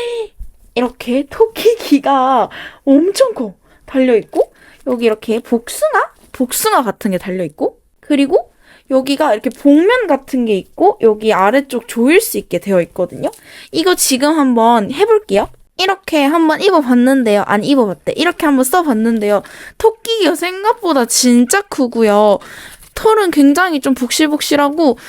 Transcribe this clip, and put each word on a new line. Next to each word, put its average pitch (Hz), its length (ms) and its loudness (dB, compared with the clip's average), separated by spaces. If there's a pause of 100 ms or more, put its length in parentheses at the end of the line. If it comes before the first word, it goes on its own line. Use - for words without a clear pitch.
(760)
이렇게 247 540 -4
토끼 453 480 0
귀가 269 720 0 (360)
엄청 370 500 2
커 214 200 -8 (320)
달려있고 254 640 -2 (340)
여기 247 200 -4
이렇게 214 340 -2
복숭아? 466 720 -4 (200)
복숭아 339 500 -2
같은 208 280 -6
게 185 80 -2
달려있고 185 600 -6 (220)
그리고 294 520 0 (380)
여기가 269 420 0
이렇게 247 180 -2
복면 370 560 2
같은 269 380 -2
게 220 120 0
있고 - 460 -2
여기 214 300 2
아래쪽 233 560 0
조일 269 320 2
수 - 180 -4
있게 185 200 -6
되어 185 240 -2
있거든요. 165 480 -6 (400)
이거 359 240 0
지금 285 440 0
한번 233 540 2
해볼게요. 392 560 0 (300)
이렇게 370 460 -2
한번 311 360 2
입어봤는데요. 254 840 2
아니, 208 220 -2
입어봤대. 233 480 0
이렇게 339 300 -2
한번 269 180 2
써봤는데요. 226 800 0 (360)
토끼가 440 560 0
생각보다 359 720 -2
진짜 247 560 2
크고요. 214 760 2 (560)
털은 440 360 0
굉장히 302 500 2
좀 269 140 0
복실복실하고 285 1040 0 (100)